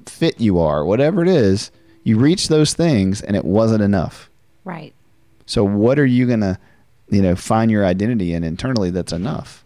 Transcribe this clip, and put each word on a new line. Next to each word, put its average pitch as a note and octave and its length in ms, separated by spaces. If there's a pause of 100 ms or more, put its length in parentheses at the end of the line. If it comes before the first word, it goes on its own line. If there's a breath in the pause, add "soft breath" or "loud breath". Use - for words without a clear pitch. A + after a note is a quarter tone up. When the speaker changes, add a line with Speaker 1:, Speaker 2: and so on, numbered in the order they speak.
Speaker 1:
fit - 360
you G2 180
are, D2+ 260
whatever C#3+ 380
it F3+ 60
is, G#2+ 420 (320 soft breath)
you A2+ 160
reach D3+ 300
those D3+ 240
things G#2 480
and G2+ 160
it - 80
wasn't A2 360
enough." G2 480 (360)
Speaker 2:
Right. D#3+ 280 (520)
Speaker 1:
So - 180
what G#2 340
are C#3+ 80
you B2 220
gonna, G#2+ 320 (500 soft breath)
you G2 120
know, F2+ 140
find A2+ 360
your G#2 140
identity F#2 480
in E2+ 100
internally F#2 460
that's F2 240
enough? - 520